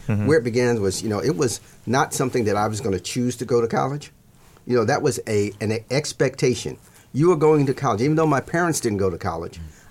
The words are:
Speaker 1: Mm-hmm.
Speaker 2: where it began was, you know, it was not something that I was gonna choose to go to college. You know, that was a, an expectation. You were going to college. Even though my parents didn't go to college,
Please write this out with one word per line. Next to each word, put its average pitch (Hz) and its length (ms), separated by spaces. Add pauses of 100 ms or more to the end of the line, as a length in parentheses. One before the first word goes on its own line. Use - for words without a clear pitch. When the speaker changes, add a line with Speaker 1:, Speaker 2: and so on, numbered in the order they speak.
Speaker 1:
Mm-hmm. 104 200
Speaker 2:
where 156 120
it 135 60
began 120 360
was, 98 220
you 110 60
know, 104 100
it 147 180
was 127 220 (280)
not 127 280
something 127 300
that 104 120
I 104 120
was 107 120
gonna 95 200
choose 123 380
to 135 60
go 117 160
to 113 60
college. 139 460 (540)
You 123 100
know, 117 80
that - 160
was 131 260
a, 104 240 (120)
an 110 160 (120)
expectation. 131 880 (380)
You 156 140
were 180 80
going 151 300
to 135 60
college. 117 300
Even 151 140
though 160 100
my 139 160
parents 170 380
didn't 104 180
go 98 100
to 85 80
college, 82 420 (320)